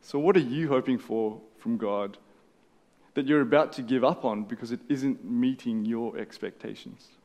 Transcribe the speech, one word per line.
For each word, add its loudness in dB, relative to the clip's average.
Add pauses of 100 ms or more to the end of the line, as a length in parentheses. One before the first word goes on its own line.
So -4
what 6
are 8
you 0
hoping 2
for -4 (160)
from -4
God -4 (960)
that 0
you're 4
about 4
to -8
give 2
up 2
on -2
because -10
it -6 (100)
isn't -2
meeting -2
your -4
expectations? -12 (160)